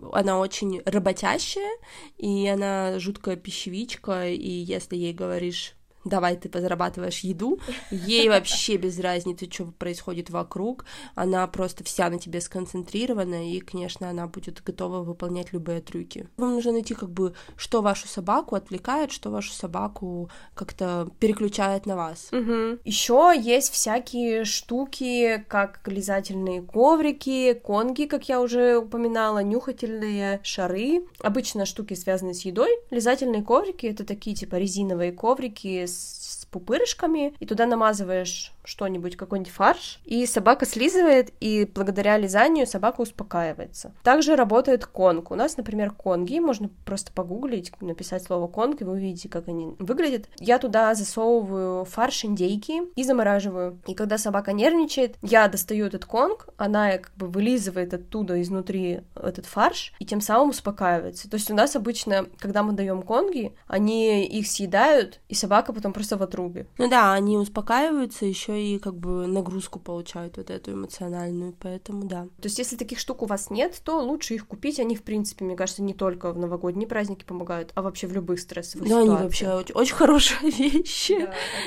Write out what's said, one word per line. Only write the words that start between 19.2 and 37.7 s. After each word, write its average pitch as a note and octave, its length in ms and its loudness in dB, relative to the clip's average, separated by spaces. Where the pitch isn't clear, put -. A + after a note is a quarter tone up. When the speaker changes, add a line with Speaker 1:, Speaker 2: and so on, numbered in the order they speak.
Speaker 1:
вашу G#3 220 -6
собаку F3+ 800 -6
как-то F3 560 -4
переключает G3+ 640 2
на F#3+ 100 -2
вас. E3 360 -6
Speaker 2:
Мгм. A#3 520 0
Ещё C4 480 8
есть B3+ 380 2
всякие A#3 760 -2
штуки, A#3+ 1000 -2
как G3+ 380 0
лизательные G3 760 -2
коврики, C4 920 4
конги, B3 440 0
как D4 240 -4
я B3+ 100 2
уже A#3+ 380 4
упоминала, A3+ 640 0
нюхательные G#3 1000 -2
шары. G#3+ 640 -2
Обычно G#3 440 0
штуки, G#3 280 -8
связанные F#3 400 -2
с F3+ 120 -10
едой. A3 240 2
Лизательные A#3+ 520 2
коврики — E4+ 420 2
это G#3 100 -8
такие, G#3 300 -6
типа, F#3+ 220 -6
резиновые F#3 560 0
коврики G#3 800 -2
с, - 0 -
с - 40 -20
пупырышками, D4 920 0
и G#3 60 -10
туда A3+ 200 2
намазываешь G3+ 840 0